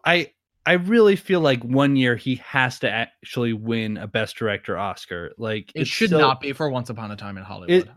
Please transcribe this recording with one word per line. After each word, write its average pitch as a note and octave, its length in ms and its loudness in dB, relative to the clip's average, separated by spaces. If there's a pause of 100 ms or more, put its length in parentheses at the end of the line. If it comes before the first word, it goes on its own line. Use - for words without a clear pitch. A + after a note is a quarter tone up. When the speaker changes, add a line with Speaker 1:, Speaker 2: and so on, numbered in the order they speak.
Speaker 1:
I, E3+ 260 2 (340)
I E3 80 4
really G3+ 420 6
feel F#3 240 0
like C3 240 2
one C3+ 320 2
year B2+ 200 4
he B2+ 200 -4 (100)
has B2+ 340 0
to G#2 120 0
actually A#2 640 -4
win A2 440 -4
a G#2+ 80 -10
Best G#2+ 320 -4
Director G2+ 400 -4
Oscar. F2+ 640 -8
Like, G#2+ 340 -6
Speaker 2:
It D#3 100 -6
Speaker 1:
it's - 60 -4
Speaker 2:
should A3 220 0
Speaker 1:
so D#3 80 4
Speaker 2:
not C3 220 2
be C#3 120 -6
for D3+ 160 -4
Once B2 220 -6
Upon A2 180 -10
a G#2 60 -12
Time G2+ 220 -12
in F#2+ 60 -16
Hollywood. G2+ 440 0
Speaker 1:
It, - 100 -20